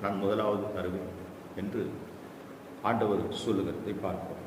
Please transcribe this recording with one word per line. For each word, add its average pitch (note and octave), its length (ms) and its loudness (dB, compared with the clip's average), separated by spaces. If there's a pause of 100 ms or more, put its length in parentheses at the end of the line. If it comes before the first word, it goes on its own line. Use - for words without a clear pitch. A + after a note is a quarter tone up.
நான் G2 200 2
முதலாவது G2+ 420 4 (100)
தருவேன் F2+ 360 -2 (500)
என்று - 220 0 (1040)
ஆண்டவர் G#2+ 340 6 (200)
சொல்லுகிறதை G2+ 500 2 (120)
பார்க்கிறோம். - 420 -2